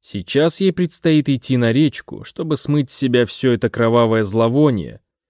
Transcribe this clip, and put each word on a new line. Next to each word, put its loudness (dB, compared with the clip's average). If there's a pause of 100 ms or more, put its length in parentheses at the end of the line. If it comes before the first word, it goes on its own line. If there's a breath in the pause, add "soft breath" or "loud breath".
Сейчас -2
ей 2
предстоит 0
идти 0
на 2
речку, -2
чтобы -6
смыть -2
с -8
себя 2
все 0
это 0
кровавое 2
зловоние. 0 (300)